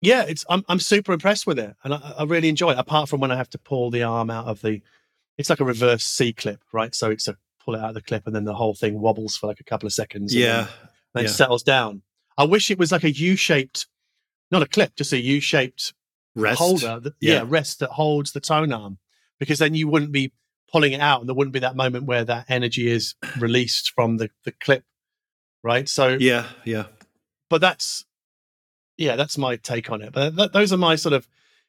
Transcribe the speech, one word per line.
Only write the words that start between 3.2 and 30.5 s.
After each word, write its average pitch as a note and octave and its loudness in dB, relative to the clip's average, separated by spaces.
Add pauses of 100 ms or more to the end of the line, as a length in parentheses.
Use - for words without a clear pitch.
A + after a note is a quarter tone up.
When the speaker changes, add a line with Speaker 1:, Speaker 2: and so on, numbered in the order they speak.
Speaker 1:
I B2+ -2
have B2+ -6
to - -12
pull B2 -4
the A#2+ 0
arm A2+ -2
out A2+ -8
of A2 -6
the, A2 -2 (560)
it's D3 -2
like D#3+ 4
a C3+ 0
reverse A#2+ 2
C B2 0
clip, - -8 (100)
right? A2+ -4
So A2+ -2
it's A2 -4
a G2+ -6 (260)
pull A#2 -6
it A2 -6
out A2 -6
of A2 -10
the G#2 -14
clip, A2 -6
and A2 -6
then G#2 -4
the G#2 -4
whole G#2+ 0
thing G#2+ -2
wobbles A2 0
for, - -6
like, G#2 -6
a - -20
couple A2 -6
of G2+ -6
seconds. G#2 -6
And A#2+ 2
Speaker 2:
Yeah. A#2 2
Speaker 1:
then, A2+ -2 (480)
then A#2+ 0
Speaker 2:
Yeah. G#2+ -2
Speaker 1:
it G#2+ -2
settles B2 2
down. A2+ 2 (360)
I C#3+ 4
wish G3+ 2
it F#3 -2
was E3+ 2
like E3+ 2
a D#3 2
U-shaped, D3+ 0 (640)
not F3+ 4
a C#3 0
clip, - 0
just - -4
a C3+ 0
U-shaped C3+ -2 (420)
Speaker 2:
Rest? A2 0
Speaker 1:
holder. C#3+ 2
That, C#3+ -10
Speaker 2:
Yeah. A2+ 4
Speaker 1:
yeah, A#2+ 0
rest D3 -2
that C3 -4
holds D3+ 0
the C#3+ -8
tone D#3 0
arm, G#2 -8 (400)
because C#3+ 0
then D#3 4
you D#3 0
wouldn't D3 0
be C3+ -2 (400)
pulling D3+ 4
it C#3+ -4
out, C#3+ 4
and A#2+ -10
there B2+ -4
wouldn't C3+ 0
be C3 -2
that B2+ -2
moment B2+ -2
where B2 0
that A#2+ -4
energy B2 0
is A#2 -2
<clears throat> - -10
released A#2+ 0
from A#2 0
the, A2 -4 (160)
the A#2+ -8
clip, - 0 (760)
right? B2 0
So C3 2
Speaker 2:
Yeah, B2 2 (180)
yeah. A2 -4 (640)
Speaker 1:
but E3 4
that's, - 0 (920)
yeah, C#3+ 0
that's D3 -2
my C3 0
take A#2 -6
on G#2+ -6
it. A2 -16
But D3+ 0
th-, G3+ 0